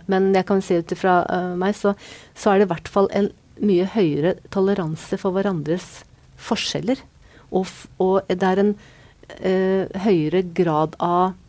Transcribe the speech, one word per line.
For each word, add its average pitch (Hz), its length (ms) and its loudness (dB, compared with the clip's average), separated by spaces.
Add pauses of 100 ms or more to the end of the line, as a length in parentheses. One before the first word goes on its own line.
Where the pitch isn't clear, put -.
Men 190 260 2
jeg 185 140 2
kan 196 160 2
si 180 140 0
ut 170 160 -4
ifra, 180 260 2 (100)
eh, 180 280 -2
meg, 190 180 0
så, 202 200 0 (400)
så - 180 2
er 196 60 6
det 202 100 4
i 175 60 -4
hvert - 140 -10
fall 196 240 2
en 202 160 0 (320)
mye 190 260 2
høyere 170 500 0 (120)
toleranse 190 720 -2
for 190 140 -2
hverandres 180 720 -4 (360)
forskjeller. - 640 -4 (480)
Og 185 160 -2
f-, - 200 -14 (120)
og 185 300 2
det 180 140 -2
er 190 200 2
en, 208 100 4 (580)
eh, 190 540 0 (140)
høyere 180 440 2 (120)
grad 160 440 0
av 180 360 2 (140)